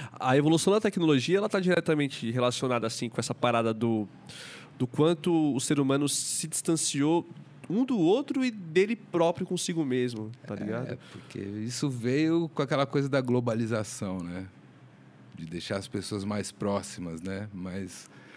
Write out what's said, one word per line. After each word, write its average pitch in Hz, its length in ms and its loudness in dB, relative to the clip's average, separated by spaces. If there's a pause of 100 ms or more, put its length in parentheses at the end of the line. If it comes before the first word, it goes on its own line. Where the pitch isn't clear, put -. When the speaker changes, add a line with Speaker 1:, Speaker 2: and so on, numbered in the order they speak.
(180)
Speaker 1:
A 127 180 4
evolução 160 360 6
da 214 80 6
tecnologia, 165 580 4
ela 208 120 0
tá 196 100 2
diretamente 165 720 2
relacionada, 123 560 2
assim, 117 220 -4
com 107 120 -4
essa 117 140 -4
parada 117 400 2
do, 110 340 0 (720)
do 127 80 0
quanto 156 680 2
o 131 60 0
ser 143 180 0
humano 139 300 2
se - 400 -2
distanciou 156 800 0 (420)
um 220 140 2
do 254 140 -2
outro 254 460 2
e 254 60 2
dele 196 460 0
próprio 175 500 0
consigo 165 380 -2
mesmo, 123 480 -2 (140)
tá - 100 -8
ligado? 113 360 -6
Speaker 2:
É, - 60 -10 (140)
porque - 260 -14
isso 110 500 -4
veio 147 600 0
com - 140 -2
aquela 139 240 2
coisa 139 220 0
da 135 120 2
globalização, 113 1000 -2
né? 90 280 -8 (920)
De 80 100 -12
deixar 87 300 -6
as 98 100 -6
pessoas 101 380 -6
mais 104 260 -4
próximas, 95 680 -4
né? 95 320 -8
Mas, 92 560 -10 (280)